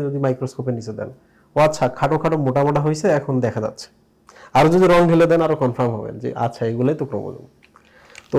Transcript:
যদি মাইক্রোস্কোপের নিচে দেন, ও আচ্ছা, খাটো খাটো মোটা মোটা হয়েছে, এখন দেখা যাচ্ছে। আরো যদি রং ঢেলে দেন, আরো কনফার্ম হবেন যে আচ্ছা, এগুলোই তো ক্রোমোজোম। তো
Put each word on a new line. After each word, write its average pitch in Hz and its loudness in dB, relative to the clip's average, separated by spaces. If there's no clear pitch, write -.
যদি 139 -6
মাইক্রোস্কোপের 127 -4
নিচে 110 -12
দেন, 104 -10
ও - 0
আচ্ছা, 151 0
খাটো 151 0
খাটো 160 0
মোটা 131 0
মোটা 147 0
হয়েছে, 156 -2
এখন 143 -6
দেখা 110 -4
যাচ্ছে। - -12
আরো 151 6
যদি 185 6
রং 175 6
ঢেলে 170 6
দেন, 165 4
আরো 156 0
কনফার্ম 123 0
হবেন 110 -10
যে 123 -4
আচ্ছা, 113 -4
এগুলোই 123 0
তো 147 -4
ক্রোমোজোম। 98 -10
তো - -10